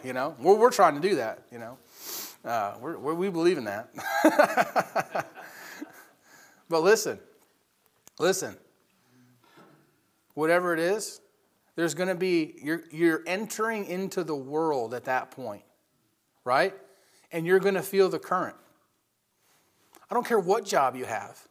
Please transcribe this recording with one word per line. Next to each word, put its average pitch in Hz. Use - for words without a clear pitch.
you 127
know? 131
We're, 175
we're 226
trying 165
to 175
do 202
that, 110
you 120
know? 117
Uh, 110
we're, 151
we're, 135
we 185
believe 175
in 123
that. 104
<laughs> -
But 160
listen, 180
listen. 151
Whatever 170
it 160
is, 196
there's 165
gonna 185
be, 175
you're, 160
you're 160
entering 214
into 180
the 156
world 139
at 120
that 127
point, 107
right? 156
And 165
you're 185
gonna 185
feel 190
the 165
current. 175
I -
don't 240
care 226
what 196
job 139
you 127
have. 104